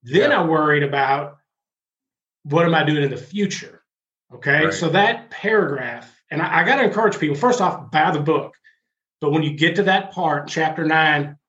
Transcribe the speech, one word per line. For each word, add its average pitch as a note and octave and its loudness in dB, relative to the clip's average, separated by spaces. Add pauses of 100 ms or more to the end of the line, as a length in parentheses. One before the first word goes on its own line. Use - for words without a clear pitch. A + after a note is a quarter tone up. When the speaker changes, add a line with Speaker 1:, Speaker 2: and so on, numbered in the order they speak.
Speaker 1:
Then F#3 2
Speaker 2:
Yeah. G#3 2
Speaker 1:
I E3 0
worried D3+ 2
about, C#3 -2 (1040)
what D#3 2
am E3 2
I D3+ 4
doing D3+ 2
in C3 0
the A#2+ -8
future? - -6 (500)
Okay, D3 0
Speaker 2:
Right. - -2
Speaker 1:
so E3 -2
that G#3 0
paragraph, C#3+ -4 (100)
and D3+ -4
I, E3+ 0
I - 0
gotta B3+ 2
encourage G#3+ 0
people, D3 -2
first A#3+ 0
off, E3+ -4
buy D#3+ 2
the D3 -2
book. D3 -2 (680)
But D3 0
when D#3 2
you D3 -2
get E3 2
to G3 2
that F#3+ 0
part, D3+ -2
chapter D#3+ -2
nine D3+ 2 (120)